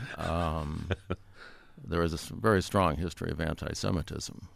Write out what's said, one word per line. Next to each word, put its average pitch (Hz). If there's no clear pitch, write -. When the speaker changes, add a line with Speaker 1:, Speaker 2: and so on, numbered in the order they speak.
Speaker 1:
Um, 80
Speaker 2:
<laughs> -
Speaker 1:
there 85
is 80
a 80
s-, -
very 104
strong 87
history 82
of 73
anti-Semitism -